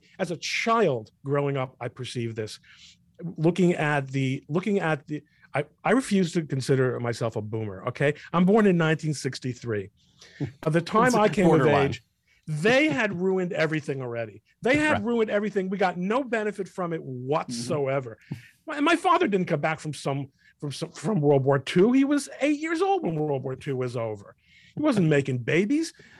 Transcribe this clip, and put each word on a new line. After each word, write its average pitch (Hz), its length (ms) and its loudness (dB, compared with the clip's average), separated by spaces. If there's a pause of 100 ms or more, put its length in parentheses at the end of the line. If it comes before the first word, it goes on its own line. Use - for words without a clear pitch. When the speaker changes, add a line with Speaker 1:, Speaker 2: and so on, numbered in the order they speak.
(200)
Speaker 1:
as 180 120 -4
a 165 60 -6
child 180 760 0 (120)
growing 139 340 0
up, 131 240 -6
I 120 60 -6
perceived 117 480 -8
this. 107 240 -8 (760)
Looking 175 360 4
at 147 360 0
the, 135 380 -2
looking 185 320 0
at 156 280 -2
the, 151 160 -8 (300)
I, 147 120 -2 (180)
I 160 80 2
refuse 202 420 2
to 170 100 0
consider 131 560 0
myself 120 360 -4
a 110 60 -4
boomer, 107 460 -8
okay? 143 260 0 (180)
I'm 180 140 4
born 208 220 6
in 180 100 4
nineteen 156 360 2
sixty-three. 117 760 -6 (360)
Speaker 2:
<laughs> - 360 -10
Speaker 1:
By 160 80 -2
the 165 120 2
time 220 260 2
Speaker 2:
It's 247 80 2
Speaker 1:
I 214 120 4
came 190 200 2
Speaker 2:
borderline. 156 280 4
Speaker 1:
of 139 140 2
age, - 140 -8 (440)
they 220 420 2
had 214 300 -2
ruined 185 340 0
everything 151 480 -2
already. 117 420 -8 (180)
They 262 160 2
had 302 140 2
Speaker 2:
Right. 202 120 0
Speaker 1:
ruined 226 280 0
everything. 208 380 -2
We 196 100 -4
got 180 180 0
no 214 260 -2
benefit 214 440 -4
from 170 260 -6
it 160 100 -6
whatsoever. 131 1200 -4
Speaker 2:
Mm-hmm. - 100 -10 (320)
Speaker 1:
My, 302 80 -8
and 294 100 0
my 339 100 4
father 339 320 4
didn't 185 200 0
come 151 140 -2
back 160 180 -2
from 151 140 -8
some, 139 340 -6 (320)
from 147 120 -8
some, 160 200 -10
from 214 300 -2
World 143 220 6
War 139 140 2
Two. 185 360 4
He 269 100 6
was 285 260 0 (120)
eight 294 180 0
years 330 240 -2
old 381 200 2
when 165 120 -2
World 147 260 -2
War 131 140 -6
Two 135 220 -6
was 123 200 -4
over. 107 380 -8 (420)
He 294 60 -4
wasn't 208 240 4
making 139 320 2
babies. 208 520 0 (280)